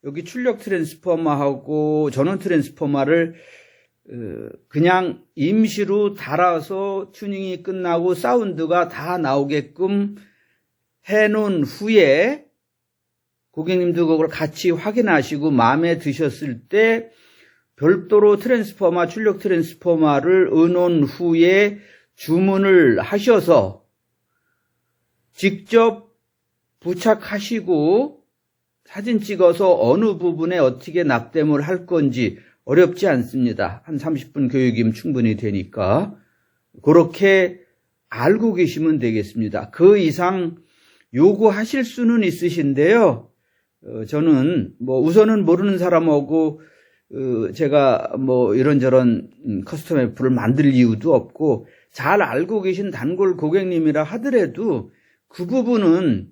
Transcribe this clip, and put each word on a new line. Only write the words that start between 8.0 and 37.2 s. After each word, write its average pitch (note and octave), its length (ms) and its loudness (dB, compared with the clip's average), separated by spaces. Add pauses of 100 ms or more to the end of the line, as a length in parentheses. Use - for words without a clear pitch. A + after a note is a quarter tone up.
사운드가 F3 760 -2
다 F3 300 -8
나오게끔 D#3 1000 -4 (880)
해놓은 G#3 580 0
후에 G3+ 880 2 (1000)
고객님도 E3+ 540 -2
그걸 D#3+ 220 2
같이 D#3+ 420 -4
확인하시고 E3+ 800 -2
마음에 D3 480 2
드셨을 C#3 720 -6
때 A3+ 420 0 (680)
별도로 G3+ 600 2
트랜스포머, G3+ 680 -2
출력 G3+ 320 -2
트랜스포머를 E3 1120 0
의논 E3+ 520 2
후에 F3+ 720 2 (360)
주문을 F#3 880 2
하셔서 E3+ 840 2 (1500)
직접 A3 760 0 (680)
부착하시고 G3+ 1400 -2 (640)
사진 G#3+ 360 -4
찍어서 F3+ 600 2
어느 F3 380 2
부분에 E3+ 400 -4
어떻게 D3+ 460 -2
납땜을 D3 580 0
할 E3+ 240 -6
건지 B2+ 520 -2 (260)
어렵지 F3+ 420 2
않습니다. A#2+ 800 -2
한 D#3 140 -10
삼십 D#3+ 340 -8
분 C3+ 160 -2
교육이면 A#2 440 0
충분히 A#2 440 -2
되니까 G#2+ 800 -4 (640)
그렇게 F3+ 800 2 (480)